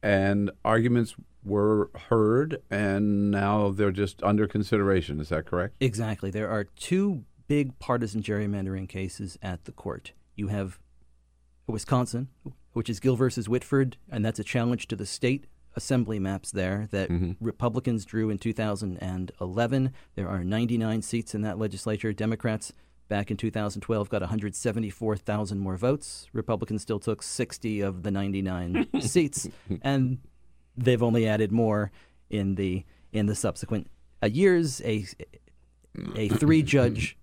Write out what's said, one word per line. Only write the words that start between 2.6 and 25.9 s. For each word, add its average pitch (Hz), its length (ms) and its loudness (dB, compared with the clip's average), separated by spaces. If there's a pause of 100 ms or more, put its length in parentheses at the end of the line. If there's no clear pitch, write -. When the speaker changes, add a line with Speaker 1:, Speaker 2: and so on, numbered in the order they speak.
Speaker 1:
and 101 600 2
now 101 380 4
they're 98 220 2
just 98 320 -2
under 104 240 4
consideration. 98 720 2
Is 76 100 -6
that 78 160 -2
correct? 90 340 -2
Speaker 2:
Exactly. 110 520 -2
There 107 180 -2
are 104 140 -2
two 185 600 -2 (240)
big 147 320 0
partisan 113 440 -2
gerrymandering 101 640 -2
cases 95 520 -8
at 90 240 -8
the 90 60 -14
court. - 420 -10 (220)
You 101 120 -4
have 98 320 -4 (880)
Wisconsin, 123 600 -2 (460)
which 117 160 -4
is 107 100 -4
Gill 131 160 4
versus 120 320 0
Whitford, 127 500 0 (120)
and 110 160 -2
that's 113 140 -2
a 107 40 -2
challenge 120 440 0
to - 80 -4
the 101 100 -6
state 131 400 -2 (300)
assembly 113 440 0
maps 95 320 -4
there 98 400 -2
that 98 180 0
Speaker 1:
Mm-hmm. 87 220 0 (120)
Speaker 2:
Republicans 117 600 -2
drew 110 260 -2
in 104 80 -2
two 113 160 -2
thousand 101 440 -4
and 92 420 -6
eleven. 117 540 0 (220)
There 98 120 -4
are 90 160 -4
ninety-nine 110 580 0
seats 113 320 -6
in 107 100 -2
that 101 160 -4
legislature. 107 520 -2
Democrats 110 640 -2 (340)
back 101 240 -2
in 101 60 -2
two 110 140 -2
thousand 104 300 -4
twelve 104 280 -2
got 101 120 0
a 92 60 -4
hundred 104 280 -2
seventy-four 107 600 -2
thousand 104 420 -2
more 95 180 -2
votes. 123 560 -2